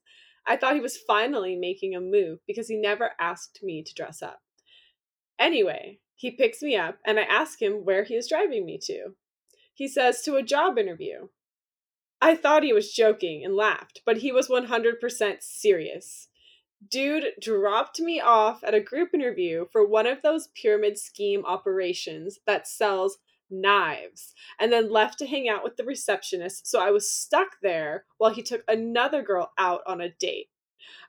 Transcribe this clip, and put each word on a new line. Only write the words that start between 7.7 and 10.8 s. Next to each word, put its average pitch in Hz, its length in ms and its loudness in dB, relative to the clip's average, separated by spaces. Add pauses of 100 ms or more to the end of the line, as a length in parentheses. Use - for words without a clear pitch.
where 190 180 2
he 220 120 -6
is 233 120 -4
driving 302 380 0
me 156 200 -10
to. - 300 -10 (580)
He 277 140 -8
says, 247 360 2
"To 294 120 0
a 269 80 2
job 285 340 2
interview." 175 520 -6 (920)